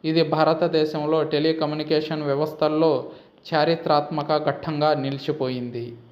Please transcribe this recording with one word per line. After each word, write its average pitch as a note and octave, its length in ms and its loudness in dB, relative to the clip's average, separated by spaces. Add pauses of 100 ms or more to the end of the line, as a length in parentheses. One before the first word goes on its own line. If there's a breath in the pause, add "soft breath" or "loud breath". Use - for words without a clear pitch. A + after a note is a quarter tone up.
ఇది D#3+ 180 2
భారతదేశంలో D#3 1000 2
టెలికమ్యూనికేషన్ D3+ 1000 0
వ్యవస్థల్లో D3+ 880 0 (440 loud breath)
చారిత్రాత్మక D3+ 920 0
ఘట్టంగా D3+ 460 0
నిలిచిపోయింది. B2+ 1000 -4 (160)